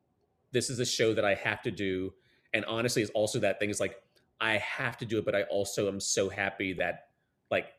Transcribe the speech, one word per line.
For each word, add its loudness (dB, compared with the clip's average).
this 0
is -4
a 0
show 4
that 2
I 6
have -2
to -2
do. -2
And 2
honestly, 0
it's -2
also 0
that 2
thing 0
is -2
like, -2
I 2
have -4
to -6
do 0
it, -2
but 0
I 2
also 0
am -4
so 0
happy -2
that, -4
like, 0